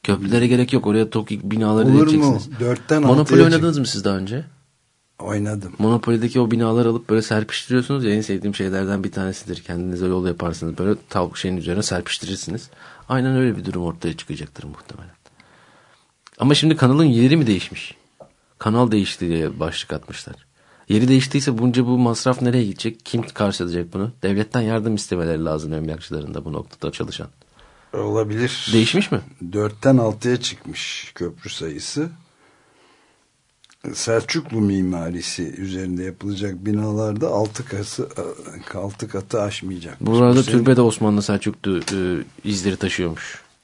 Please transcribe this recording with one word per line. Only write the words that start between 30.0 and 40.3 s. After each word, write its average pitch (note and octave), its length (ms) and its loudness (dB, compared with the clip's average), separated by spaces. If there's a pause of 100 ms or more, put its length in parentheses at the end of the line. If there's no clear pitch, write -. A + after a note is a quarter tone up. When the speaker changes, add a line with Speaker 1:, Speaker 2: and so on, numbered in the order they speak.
Speaker 2:
çıkmış - 800 -10
köprü F2 340 -10
sayısı. E2+ 600 -8 (1800)
Selçuklu A2+ 680 -2
mimarisi F2+ 840 -2
üzerinde F#2 600 -6
yapılacak F#2+ 640 -8
binalarda G#2+ 640 -2
altı G#2+ 360 -2
kası-, G2+ 440 -8 (640)
altı G2+ 340 -8
katı G2 320 -4
aşmayacak. F#2 600 -8
Speaker 1:
Burada B2 360 6